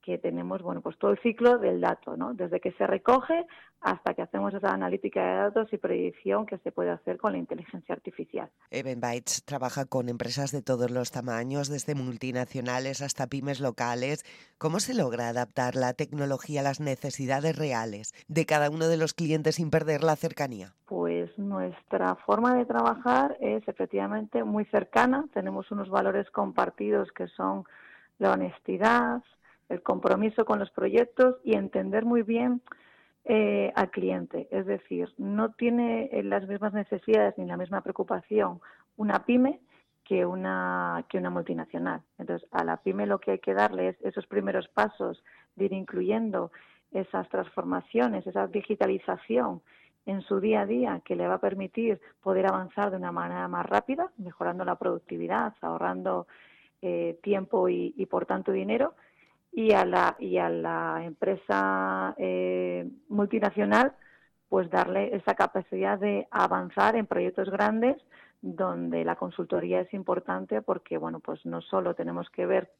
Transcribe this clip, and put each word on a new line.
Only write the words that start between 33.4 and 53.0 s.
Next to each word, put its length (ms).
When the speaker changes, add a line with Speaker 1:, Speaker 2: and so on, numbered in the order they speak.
Speaker 1:
al 160
cliente. 600
Es 140
decir, 520
no 360
tiene, 580
eh, 120
las 220
mismas 280
necesidades 640
ni 80
la 100
misma 240
preocupación 800
una 260
pyme 380
que 220
una, 840
que 120
una 100
multinacional. 720
Entonces, 340
a 140
la 180
pyme 220
lo 160
que 100
hay 80
que 140
darle 340
es 140
esos 260
primeros 400
pasos 560
de 80
ir 80
incluyendo 800
esas 380
transformaciones, 960
esa 200
digitalización 1120
en 180
su 180
día 220
a 20
día 400
que 100
le 140
va 60
a 40
permitir 600
poder 240
avanzar 460
de 60
una 160